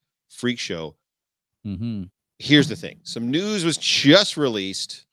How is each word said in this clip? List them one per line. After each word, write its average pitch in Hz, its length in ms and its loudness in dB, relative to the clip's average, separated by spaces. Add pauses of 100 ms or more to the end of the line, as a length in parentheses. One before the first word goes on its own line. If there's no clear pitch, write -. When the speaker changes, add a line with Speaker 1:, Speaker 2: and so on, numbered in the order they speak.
(300)
Speaker 1:
freak 123 300 -6
show. 80 360 -8 (720)
Speaker 2:
Mm-hmm. 104 380 -8 (360)
Speaker 1:
Here's 139 280 6
the - 80 -6
thing. - 280 -14
Some 120 280 -8
news 196 340 -2
was 160 120 -2
just - 600 4
released 107 760 -4